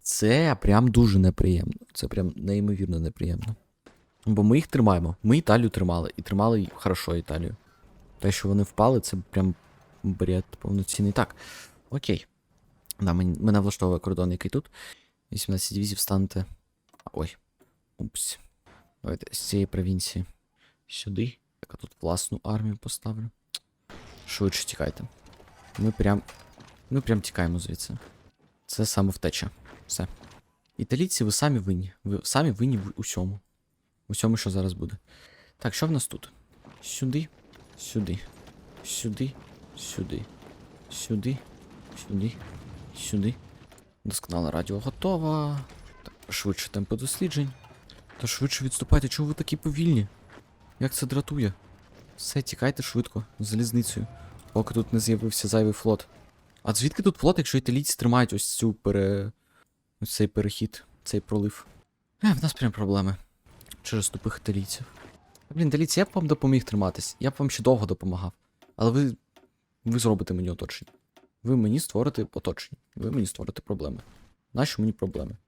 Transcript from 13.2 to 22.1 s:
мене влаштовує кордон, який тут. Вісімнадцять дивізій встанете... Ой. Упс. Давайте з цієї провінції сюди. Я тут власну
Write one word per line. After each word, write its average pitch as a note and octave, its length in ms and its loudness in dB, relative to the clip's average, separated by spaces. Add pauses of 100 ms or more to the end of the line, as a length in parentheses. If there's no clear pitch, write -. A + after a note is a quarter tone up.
мене G#2 200 4
влаштовує F#2+ 380 0
кордон, F2+ 340 -2
який - 180 -4
тут. - 200 -6 (600)
Вісімнадцять G2 420 -4
дивізій G2+ 200 -2
встанете... F#2+ 500 0 (680)
Ой. - 240 -6 (600)
Упс. - 400 -8 (640)
Давайте - 320 -8
з - 40 -4
цієї G2+ 280 0
провінції F#2 580 -2 (640)
сюди. A2 520 -6 (340)
Я - 40 -18
тут - 240 -18
власну E2 440 -2